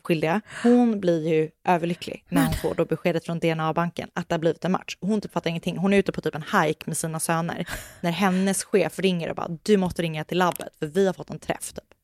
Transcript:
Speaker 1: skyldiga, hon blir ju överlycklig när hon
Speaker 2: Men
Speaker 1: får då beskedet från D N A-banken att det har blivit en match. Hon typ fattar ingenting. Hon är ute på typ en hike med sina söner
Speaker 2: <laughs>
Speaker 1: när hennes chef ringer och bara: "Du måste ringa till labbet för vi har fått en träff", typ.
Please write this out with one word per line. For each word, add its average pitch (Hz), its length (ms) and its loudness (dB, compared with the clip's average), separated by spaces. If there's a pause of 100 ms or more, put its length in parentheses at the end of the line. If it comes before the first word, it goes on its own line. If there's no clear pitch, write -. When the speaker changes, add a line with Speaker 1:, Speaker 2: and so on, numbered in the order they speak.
Speaker 1:
skyldiga, 165 380 0 (220)
hon 240 360 6
blir 170 280 2
ju 160 220 2 (180)
överlycklig 170 600 -2
när - 120 4
hon 254 80 2
Speaker 2:
Men 160 100 -2
Speaker 1:
får - 160 -2
då 170 100 2
beskedet 160 400 -2
från 170 140 -4
D 170 100 0
N 160 100 0
A-banken 160 540 -2
att - 160 -8
det - 60 0
har 170 40 -2
blivit 160 260 0
en 175 60 0
match. - 300 -4
Hon 208 200 0
typ - 120 -12
fattar 165 160 -2
ingenting. 170 280 -4
Hon 196 160 2
är 202 40 6
ute 190 140 2
på - 100 -8
typ - 140 -4
en 156 80 -6 (180)
hike 156 240 0
med 160 120 -4
sina 160 220 -4
söner 165 480 -2 (180)
Speaker 2:
<laughs> - 160 -18
Speaker 1:
när 175 100 -2
hennes 185 520 2
chef - 360 0
ringer 175 300 0
och - 60 -6
bara: - 280 -6
"Du 208 140 6
måste 180 240 0
ringa 156 220 -4
till 165 140 -2
labbet - 420 0
för 156 80 -4
vi 180 200 2
har 180 60 0
fått - 160 -12
en 160 100 -10
träff", - 340 -6
typ. - 100 -16 (200)